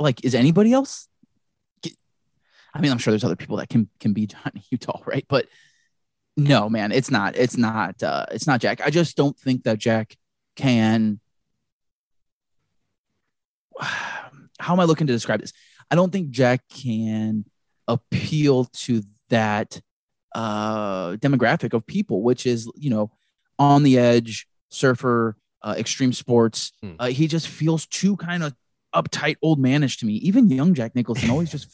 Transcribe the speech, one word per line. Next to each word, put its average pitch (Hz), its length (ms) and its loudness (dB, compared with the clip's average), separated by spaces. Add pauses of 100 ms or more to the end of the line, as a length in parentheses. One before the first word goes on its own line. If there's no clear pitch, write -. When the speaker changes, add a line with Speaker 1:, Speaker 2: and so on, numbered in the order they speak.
Speaker 1:
like, 147 240 0
is 131 100 0
anybody 208 380 6
else? - 360 -2 (760)
G-, - 120 -12 (800)
I 147 60 -4
mean, 143 100 2
I'm 120 80 0
sure 117 140 0
there's 107 120 0
other 85 120 -2
people - 220 -8
that - 100 -8
can, 113 200 2 (120)
can 107 120 0
be 107 140 -2
Johnny - 400 -12
<laughs> - 40 -12
Utah, - 360 -6
right? - 220 -4
But 135 180 0 (920)
no, 135 320 4
man, 107 240 -2
it's 127 180 0
not. 101 260 0
It's 120 200 0
not, 110 460 -2
uh, 69 300 -4
it's 110 140 -6
not 131 140 2
Jack. 117 240 -2
I 147 60 0
just 160 260 0
don't 143 220 0
think 127 260 -2
that 110 140 0
Jack 113 380 -2 (400)
can, 110 640 2 (2500)
<sighs> - 40 -12
how - 920 -10
am 185 80 2
I 180 40 4
looking 160 220 2
to 131 60 0
describe 110 280 -2
this? - 120 -16 (380)
I - 40 -2
don't 175 180 2
think 180 180 -4
Jack 123 380 2
can 110 760 -4 (420)
appeal 131 800 0
to 117 380 -4 (260)
that, 110 520 -2 (540)
uh, 104 840 -4
demographic 127 580 0
of 113 120 -2
people, 120 360 -4
which 123 240 0
is, 117 300 -4
you 143 140 -4
know, 107 220 -2 (460)
on 180 240 6
the 131 160 6
edge, 120 500 2 (220)
surfer, 120 680 0 (260)
uh, 107 160 -6
extreme 123 340 -2
sports. 117 600 0 (100)
Speaker 2:
Hmm. 92 160 -14
Speaker 1:
Uh, 123 100 -4
he 135 200 0
just 156 200 -4
feels 160 380 -2
too 196 300 -2
kind 170 260 -6
of 147 120 -8 (400)
uptight, 156 480 -2
old 156 180 4
manish 131 400 2
to 113 60 -4
me. 107 80 -2
Even 196 360 4
young 147 240 2
Jack 120 200 -4
Nicholson 120 360 0
always 156 200 0
Speaker 2:
<laughs> - 20 -18
Speaker 1:
just - 220 -12